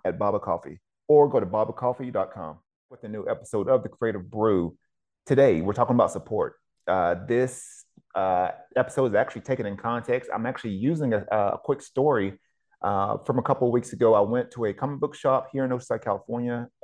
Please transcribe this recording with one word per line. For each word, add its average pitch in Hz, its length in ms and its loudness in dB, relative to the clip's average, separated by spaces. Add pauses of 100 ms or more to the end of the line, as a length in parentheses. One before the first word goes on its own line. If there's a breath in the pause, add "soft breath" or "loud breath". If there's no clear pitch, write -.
at 90 140 -2
Baba 104 200 0
Coffee, 85 400 -6 (280)
or 147 200 8
go 127 120 2
to 98 80 -2
baba 107 260 -2
coffee 123 380 -4
dot 98 200 -2
com 80 280 -12 (320)
with 127 120 -20
a 110 60 -12
new 107 180 -8
episode 107 400 -4
of 127 140 4
The 110 80 -10
Creative 104 400 -4
Brew. 101 480 2 (480)
Today, 123 360 4
we're 95 100 0
talking 120 240 2
about 107 160 4
support. 95 440 -4 (300)
Uh, 87 300 2 (140)
this, 127 560 -2 (280)
uh, 92 360 0 (260)
episode 127 300 0
is 104 100 0
actually 117 240 0
taken 120 260 -4
in 98 120 -8
context. 120 560 -4
I'm 113 120 -4
actually 120 280 -6
using 131 400 -2
a, 104 180 -2
a 104 260 0
quick - 240 -4
story, 113 560 0 (440)
uh, 101 380 0
from 123 200 -2
a - 20 -2
couple 131 240 0
of 120 80 2
weeks 120 200 -2
ago. 113 220 4
I 104 40 6
went 117 320 0
to 117 140 -6
a 101 80 -2
comic 139 260 -6
book 147 160 -4
shop 131 380 0
here 135 100 -2
in 127 80 -2
Oceanside, 120 320 -4
California, 120 640 -6 (160)